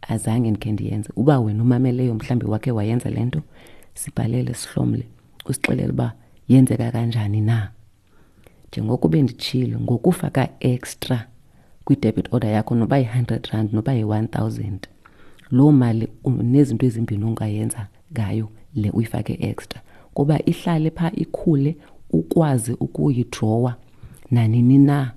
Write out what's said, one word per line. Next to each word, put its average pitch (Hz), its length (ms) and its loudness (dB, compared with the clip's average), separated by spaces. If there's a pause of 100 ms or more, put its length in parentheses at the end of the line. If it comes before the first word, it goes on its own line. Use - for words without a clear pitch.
Azange 113 480 -2
ndikhe 107 220 -4
ndiyenze. 104 440 -4
Uba 135 240 4
wena 110 220 0
umameleyo 123 520 2
mhlawumbi 110 320 -2
wakhe 110 240 -2
wayenza 113 400 -2
le 110 140 -2
nto, 139 180 -4 (520)
sibhalele 123 600 -4
sihlomle, 117 520 -4 (440)
usixelele - 420 -2
uba 123 200 -2 (360)
yenzeka 123 440 6
kanjani 113 480 -2
na. 110 300 0 (960)
Njengoko 113 400 0
benditshilo, 127 720 0
ngokufaka 127 680 0 (120)
extra 123 680 -4 (580)
kwi-debit - 480 0
order 113 180 0
yakho, 107 240 0
noba 117 240 2
yi-hundred 120 540 -2
rand, 107 200 -2
noba 110 200 -2
yi-one 107 340 0
thousand, 110 640 -6 (600)
loo 139 220 6
mali 117 360 4 (160)
unezinto 123 640 2
ezimbini 113 380 -2
ongayenza 110 640 -4 (260)
ngayo 110 360 -2 (260)
le 104 160 0
uyifake 113 500 -2
extra. - 400 -8 (340)
Kuba 143 320 2
ihlale 160 440 0
pha, 165 240 -2
ikhule, 156 640 0 (340)
ukwazi 143 640 0
ukuyidrowa 120 1000 -2 (560)
nanini 120 480 6
na. 139 380 4